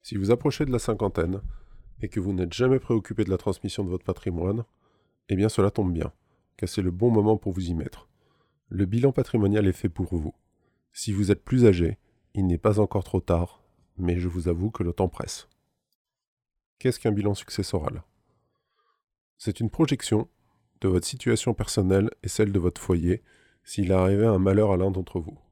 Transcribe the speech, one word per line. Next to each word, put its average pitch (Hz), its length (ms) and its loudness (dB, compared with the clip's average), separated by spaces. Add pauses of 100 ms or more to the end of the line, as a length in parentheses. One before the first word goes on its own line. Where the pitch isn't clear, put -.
Si - 160 -10
vous 98 140 0
approchez 135 340 0
de 131 80 -2
la 120 60 0
cinquantaine 98 640 -2 (580)
et - 80 -8
que - 120 -4
vous 98 120 -2
n'êtes 90 220 -2
jamais 131 240 2
préoccupé 113 460 -2
de 95 60 -4
la 95 60 0
transmission 98 480 -4
de 90 60 -6
votre 90 140 -6
patrimoine, 92 600 -4 (640)
eh 101 80 0
bien 104 140 4
cela 104 200 4
tombe 95 220 0
bien, 82 180 -4 (460)
car - 140 -6
c'est - 100 -4
le 92 100 0
bon 98 200 2
moment 110 260 4
pour 104 160 -6
vous 90 160 -4
y 87 60 -2
mettre. 76 340 -8 (600)
Le 98 160 -2
bilan 120 260 2
patrimonial 104 540 2
est 92 60 4
fait - 180 -2
pour 92 240 -6
vous. 78 200 -4 (600)
Si - 180 -8
vous 98 180 0
êtes - 140 2
plus 123 220 4
âgé, 87 320 4 (340)
il 95 140 0
n'est 87 100 2
pas 104 240 2
encore 98 240 0
trop - 160 -2
tard, 87 420 -2 (360)
mais 87 200 0
je 90 100 -2
vous 87 200 -4
avoue 90 220 -2
que - 120 -6
le 85 120 -2
temps 95 140 0
presse. - 400 -10 (1300)
Qu'est-ce 127 200 0
qu'un 110 140 0
bilan 101 220 0
successoral ? - 680 -6 (1300)
C'est - 240 -6
une 113 80 -2
projection - 600 0 (520)
de 98 80 0
votre 92 180 2
situation 120 460 -2
personnelle 98 560 2 (140)
et 101 60 -6
celle 101 240 0
de 98 60 2
votre 87 220 -2
foyer 87 420 0 (420)
s'il 95 280 -2
arrivait 98 340 4
un 104 120 4
malheur 98 340 4
à 92 40 2
l'un 95 140 0
d'entre 92 300 -6
vous. - 180 -12 (140)